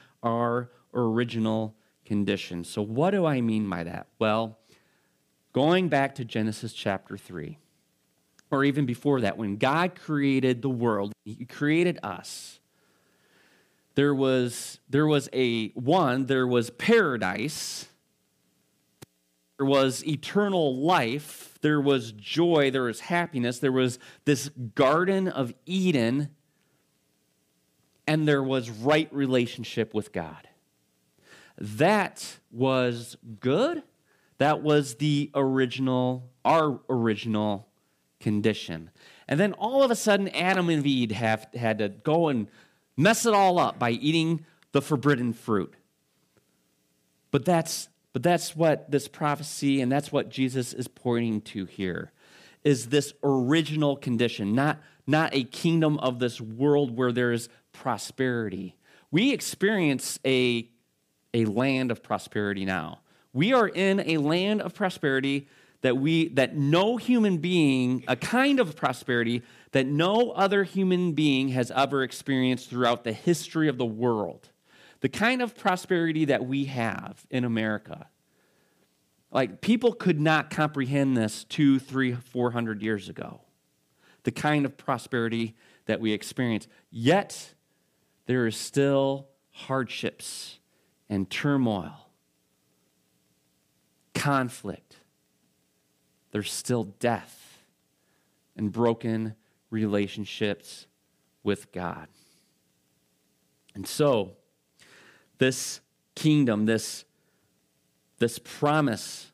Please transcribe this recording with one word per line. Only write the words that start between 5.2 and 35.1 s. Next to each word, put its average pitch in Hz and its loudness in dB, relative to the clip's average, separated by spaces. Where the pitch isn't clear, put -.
going 165 2
back 139 0
to 127 -8
Genesis 110 -4
chapter 98 -6
three, 90 -12
or 139 2
even 143 2
before 127 0
that, 98 0
when 104 -4
God 160 2
created 135 0
the 135 0
world, 107 0
he 113 -14
created 160 0
us, - -12
there 143 2
was, 131 -2
there 143 2
was 147 0
a, 117 0
one, 131 0
there 127 0
was 120 0
paradise, 127 -2
there 139 0
was 135 4
eternal 175 0
life, 147 -2
there 151 4
was 131 2
joy, 147 2
there 127 0
was 117 -4
happiness, 139 -2
there 135 2
was 127 2
this 143 2
Garden 180 2
of 127 -4
Eden, 147 0
and 156 2
there 143 4
was 131 -2
right 147 2
relationship 123 0
with 107 -4
God. 80 -10
That 160 0
was 123 -2
good. 254 0
That 147 2
was 147 2
the 147 0